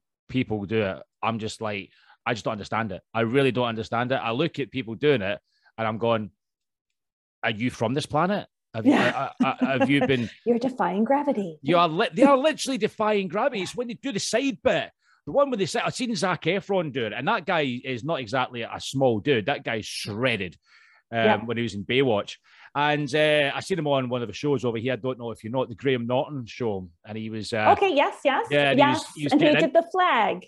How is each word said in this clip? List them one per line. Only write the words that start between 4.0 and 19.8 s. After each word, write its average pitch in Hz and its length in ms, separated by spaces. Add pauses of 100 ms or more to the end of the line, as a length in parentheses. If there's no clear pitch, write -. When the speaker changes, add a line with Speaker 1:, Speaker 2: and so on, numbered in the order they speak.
Speaker 1:
it. 135 40
I 113 140
look 147 300
at 120 100
people 113 240
doing 139 280
it 98 160 (380)
and 113 120
I'm 110 100
going, 110 320 (1120)
"Are 117 80
you 113 200
from 120 240
this 147 120
planet? 175 400 (280)
Have 113 120
you, 285 60
Speaker 2:
Yeah. - 380 (100)
Speaker 1:
uh, - 40
uh, 131 160
uh, 135 200
have 269 100
you 143 160
been" 131 300
Speaker 2:
<laughs> - 100
You're 233 120
defying 208 460
gravity. 233 580
Speaker 1:
You 156 160
are 170 100
li-, 175 260
they 214 80
are 277 160
literally 269 400
defying 208 500
gravity. 214 340
It's - 120
when 240 140
they 226 60
do 269 180
the 196 80
side 254 420
bit. 160 280 (360)
The 147 60
one 277 180
with 240 80
the 185 80
side, 220 200
I've 160 80
seen 233 200
Zac 175 280
Efron 180 500
do 120 140
it, 104 80
and 127 140
that 208 180
guy 143 380
is 127 200
not 151 160
exactly 123 420
a 101 160
small 123 420
dude. 117 260
That 135 180
guy's 113 220